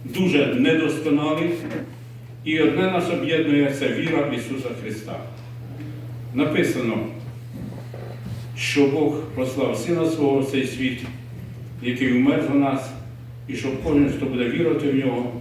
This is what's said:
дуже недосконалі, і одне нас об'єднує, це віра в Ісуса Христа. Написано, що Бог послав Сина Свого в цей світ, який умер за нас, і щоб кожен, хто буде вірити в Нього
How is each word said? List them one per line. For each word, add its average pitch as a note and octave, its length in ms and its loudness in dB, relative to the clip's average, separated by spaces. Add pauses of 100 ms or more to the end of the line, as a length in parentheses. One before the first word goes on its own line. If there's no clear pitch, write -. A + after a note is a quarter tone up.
дуже D3+ 420 4
недосконалі, D#3 1040 2 (920)
і D#3 160 2
одне E3+ 220 6
нас F3+ 280 2
об'єднує, C#3+ 680 4
це C3 100 0
віра D#3 340 0
в B2 120 0
Ісуса B2 340 -4 (140)
Христа. G#2 340 -8 (1160)
Написано, B2+ 720 2 (1500)
що C#3+ 300 4
Бог C#3+ 340 2 (140)
послав B2+ 420 0
Сина E3 300 0
Свого C#3+ 340 4
в C3+ 100 -2
цей B2+ 160 0
світ, B2 360 -2 (800)
який B2 300 0
умер C#3 360 4
за C#3+ 60 0
нас, C#3 360 2 (580)
і B2 60 -8
щоб C3+ 300 -4
кожен, C#3+ 320 4
хто C3+ 100 -2
буде B2 180 0
вірити D3 460 2
в C3 40 2
Нього A#2+ 460 0